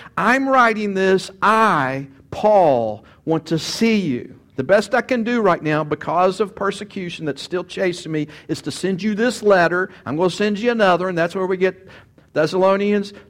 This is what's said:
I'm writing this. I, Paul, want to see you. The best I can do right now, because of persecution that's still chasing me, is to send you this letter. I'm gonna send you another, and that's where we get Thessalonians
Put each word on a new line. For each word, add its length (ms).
I'm 320
writing 460
this. 360
I, 640
Paul, 760
want 220
to 120
see 380
you. 420
The 80
best 300
I 60
can 240
do 160
right 220
now, 220
because 540
of 160
persecution 720
that's 160
still 240
chasing 480
me, 160
is 160
to 80
send 320
you 120
this 280
letter. 480
I'm 120
gonna 120
send 300
you 120
another, 380
and 80
that's 180
where 120
we 100
get 320
Thessalonians 800